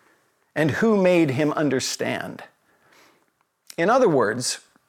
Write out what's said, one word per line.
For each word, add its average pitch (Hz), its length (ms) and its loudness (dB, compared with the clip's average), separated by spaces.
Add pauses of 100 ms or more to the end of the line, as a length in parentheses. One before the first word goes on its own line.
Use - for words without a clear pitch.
(560)
And 151 160 0
who 220 240 2
made 180 340 2
him 147 220 -2
understand?" 127 880 -4 (1300)
In 170 120 0
other 247 200 4
words, 120 500 0 (300)